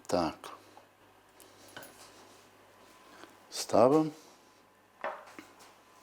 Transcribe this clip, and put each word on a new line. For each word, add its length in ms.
Так. 280
Ставимо. 600